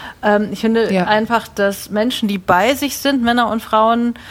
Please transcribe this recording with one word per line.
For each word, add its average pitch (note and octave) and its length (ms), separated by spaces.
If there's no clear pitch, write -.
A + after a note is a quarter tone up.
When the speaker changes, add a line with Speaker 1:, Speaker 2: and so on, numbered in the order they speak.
Speaker 1:
Ähm, G#3 280
ich G3+ 100
finde A3+ 300
Speaker 2:
Ja. F#3 140
Speaker 1:
einfach, A3 420
dass G3 440
Menschen, A3 360
die G3+ 120
bei F#3+ 360
sich C4 220
sind, C#4 260
Männer A#3 260
und A3 120
Frauen, A#3 540